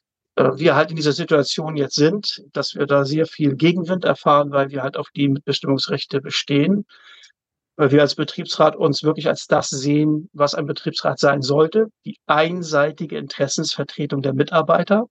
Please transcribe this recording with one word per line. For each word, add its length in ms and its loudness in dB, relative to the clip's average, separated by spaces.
äh, 180 2
wir 200 2
halt 160 2
in 60 -8
dieser 160 0
Situation 640 0
jetzt 200 -4
sind, 460 0
dass 220 -6
wir 120 -2
da 180 2
sehr 220 0
viel 300 -2
Gegenwind 480 0
erfahren, 480 2
weil 180 0
wir 120 -6
halt 140 -6
auf 180 -8
die 140 0
Mitbestimmungsrechte 920 -2
bestehen, 640 0
weil 140 4
wir 120 6
als 120 2
Betriebsrat 600 0
uns 260 0
wirklich 260 0
als 180 -2
das 220 0
sehen, 640 0
was 220 0
ein 120 -4
Betriebsrat 520 -4
sein 240 2
sollte, 460 2
die 120 -14
einseitige 920 0
Interessensvertretung 1040 -4
der 120 -2
Mitarbeiter. 760 2